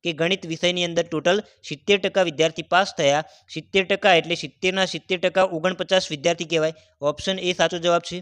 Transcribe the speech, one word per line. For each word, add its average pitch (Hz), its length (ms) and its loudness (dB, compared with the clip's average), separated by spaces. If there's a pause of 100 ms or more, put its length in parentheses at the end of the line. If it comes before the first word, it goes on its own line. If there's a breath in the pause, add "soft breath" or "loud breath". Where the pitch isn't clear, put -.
કે 170 120 -6
ગણિત 170 340 -2
વિષયની 175 380 -2
અંદર 170 200 -2
ટોટલ 165 360 0 (220 soft breath)
સિત્તેર 196 360 0
ટકા 190 240 0
વિદ્યાર્થી 160 400 0
પાસ 185 360 0
થયા. 151 260 2 (240 loud breath)
સિત્તેર 180 360 -2
ટકા 196 300 4
એટલે 165 220 2
સિત્તેરના 185 500 -2
સિત્તેર 175 320 -6
ટકા 185 320 2
ઓગણપચાસ 185 600 -2
વિદ્યાર્થી 165 420 -2
કહેવાય. 160 260 0 (220 soft breath)
ઓપ્શન 151 380 -2
એ 180 140 -4
સાચો 175 260 0
જવાબ 170 240 2
છે. 175 200 -10